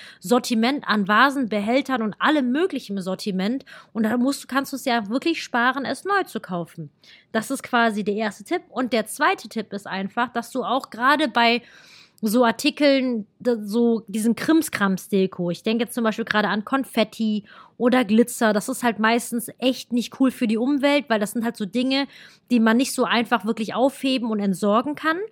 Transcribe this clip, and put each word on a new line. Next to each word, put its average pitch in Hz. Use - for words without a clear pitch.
Sortiment 247
an 202
Vasen, 254
Behältern 233
und 214
allem 254
möglichen 285
im 190
Sortiment. 190
Und 226
da 220
musst 262
du, -
kannst 262
du 277
es -
ja 233
wirklich 294
sparen, 254
es 262
neu 381
zu -
kaufen. 165
Das 220
ist 269
quasi 226
der 202
erste 214
Tipp. 349
Und 247
der 220
zweite 339
Tipp 208
ist 202
einfach, 196
dass -
du 247
auch 240
gerade 269
bei 233
so 226
Artikeln, 254
da, 240
so 226
diesen 214
Krimskrams-Deko. 190
Ich 170
denke 226
jetzt -
zum 233
Beispiel 220
gerade 214
an 208
Konfetti 220
oder 247
Glitzer. 220
Das 202
ist 262
halt 233
meistens 226
echt 247
nicht 233
cool 262
für 240
die 220
Umwelt, 285
weil 220
das 202
sind 233
halt 233
so 214
Dinge, 262
die 240
man 226
nicht 262
so 254
einfach 214
wirklich 214
aufheben 262
und 214
entsorgen 208
kann. 320